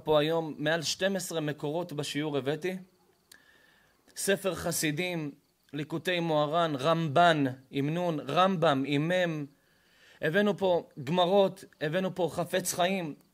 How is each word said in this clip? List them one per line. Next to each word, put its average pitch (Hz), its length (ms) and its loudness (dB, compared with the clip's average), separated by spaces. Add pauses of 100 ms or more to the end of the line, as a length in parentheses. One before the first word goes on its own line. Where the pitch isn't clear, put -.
פה 151 160 4
היום 160 380 -2
מעל 156 240 -2
שתים 190 340 -4
עשרה 175 240 -6
מקורות 151 540 -6
בשיעור 143 440 -4
הבאתי, 156 400 -4 (1400)
ספר 196 400 -2
חסידים, 165 760 -4 (420)
ליקוטי 160 460 -4
מוהר"ן, 156 560 0
רמב"ן 160 680 4 (260)
עם 139 180 -2
נון, 170 300 -2
רמב"ם 156 680 2
עם 147 200 0
מם, 170 380 -2 (760)
הבאנו 196 360 0
פה 180 300 0 (160)
גמרות, 180 600 4 (180)
הבאנו 180 340 0
פה 170 160 2
חפץ 180 420 -2
חיים, 180 420 0 (180)